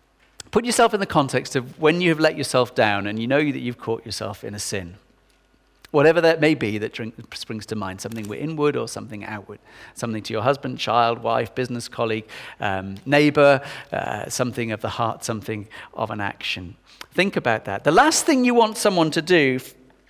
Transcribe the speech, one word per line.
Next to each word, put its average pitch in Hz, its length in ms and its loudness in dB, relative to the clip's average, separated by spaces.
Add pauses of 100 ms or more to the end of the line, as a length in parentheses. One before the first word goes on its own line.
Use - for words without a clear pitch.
(520)
Put 214 140 2
yourself 233 280 4
in 208 60 2
the 196 60 -2
context 139 500 0
of 135 240 -6
when 165 220 4
you 175 80 4
have 156 100 2
let 156 160 2
yourself 131 400 0
down 101 320 2
and 107 120 -4
you 113 60 -4
know 135 140 2
that 139 200 0
you've 120 180 -6
caught - 280 -6
yourself 104 380 -8
in 104 100 -10
a 104 60 -10
sin. 92 360 -8 (960)
Whatever 156 280 6
that 165 220 4
may 156 140 4
be 110 220 -2
that 104 140 -6
drink, 113 240 -10 (200)
springs 110 320 -10
to 110 80 -4
mind, 95 260 -8
something 113 320 -10
inward 147 420 -2
or 117 140 -4
something 107 340 -12
outward, 104 360 -12 (340)
something 110 300 -6
to 113 100 -10
your 107 100 -2
husband, 131 340 0
child, 117 420 2
wife, 117 360 -2
business 123 320 -6
colleague, 110 400 -4 (320)
um, 98 360 -4 (100)
neighbor, 143 560 6 (320)
uh, - 340 -4
something 117 460 -4
of 107 80 -8
the 110 80 -4
heart, 113 340 -4
something 107 460 -8 (240)
of 113 180 -4
an 110 80 -8
action. - 560 -8 (380)
Think 190 240 0
about 120 260 0
that. 98 220 -6
The 147 60 4
last 285 340 4
thing 262 180 2
you 247 100 2
want 220 240 2
someone 175 340 2
to 165 100 -2
do, 147 400 4 (480)